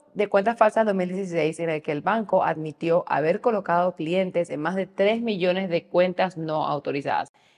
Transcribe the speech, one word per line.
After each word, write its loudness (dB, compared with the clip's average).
de 0
cuentas 2
falsas 4
del -
dos 0
mil -2
dieciséis, -2
en -2
el -2
que -4
el -2
banco 0
admitió 0
haber 0
colocado 0
clientes -2
en -6
más -2
de -2
tres 0
millones 0
de 0
cuentas 0
no -2
autorizadas. -4